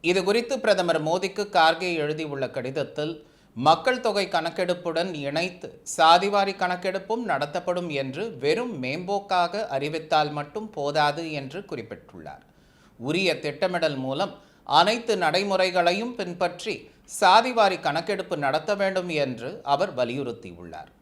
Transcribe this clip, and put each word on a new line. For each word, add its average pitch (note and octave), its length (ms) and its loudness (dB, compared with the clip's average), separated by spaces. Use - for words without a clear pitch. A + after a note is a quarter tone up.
இது F3+ 200 4
குறித்து A#3 400 2
பிரதமர் F3+ 440 4
மோடிக்கு F#3 380 -2
கார்கே E3 340 4
எழுதியுள்ள D3 420 -4
கடிதத்தில், D3 560 -4
மக்கள் B3 380 4
தொகை G3+ 200 2
கணக்கெடுப்புடன் F3 800 -2
இணைத்து E3+ 420 -4
சாதிவாரி F#3+ 680 6
கணக்கெடுப்பும் F#3 680 -2
நடத்தப்படும் E3+ 580 -2
என்று C3+ 240 -6
வெறும் G3+ 400 0
மேம்போக்காக F3+ 840 -2
அறிவித்தால் D3+ 600 0
மட்டும் G#3 400 -8
போதாது D3 480 0
என்று C#3 200 -10
குறிப்பிட்டுள்ளார். F2 760 -14
உரிய D#3+ 300 0
திட்டமிடல் D#3 640 -2
மூலம் D3 280 -4
அனைத்து A3+ 340 2
நடைமுறைகளையும் F#3 960 2
பின்பற்றி F3+ 540 -4
சாதிவாரி G#3+ 680 6
கணக்கெடுப்பு E3+ 500 -2
நடத்த D#3 260 0
வேண்டும் F#3+ 260 0
என்று B2+ 280 -4
அவர் D#3 260 0
வலியுறுத்தியுள்ளார். G2 920 -6